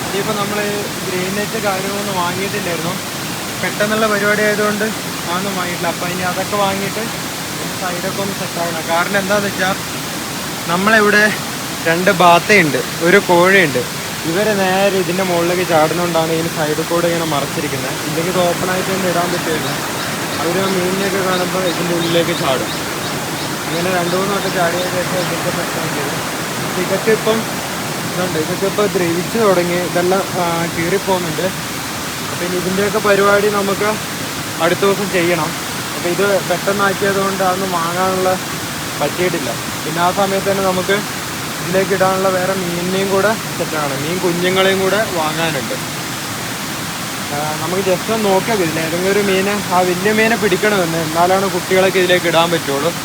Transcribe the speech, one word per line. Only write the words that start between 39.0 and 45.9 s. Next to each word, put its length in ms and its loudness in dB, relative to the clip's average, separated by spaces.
പറ്റിയിട്ടില്ല. 480 0
പിന്നെ 220 -2
ആ 20 4
സമയത്ത് 300 2
തന്നെ 200 2
നമുക്ക് 260 2
ഇതിലേക്ക് 320 2
ഇടാനുള്ള 400 2
വേറെ 260 0
മീനിനെയും 500 -2
കൂടെ 180 4
സെറ്റാണ്, 460 -2
മീൻ 220 -2
കുഞ്ഞുങ്ങളെയും 600 2
കൂടെ 160 2
വാങ്ങാനുണ്ട്. 580 -2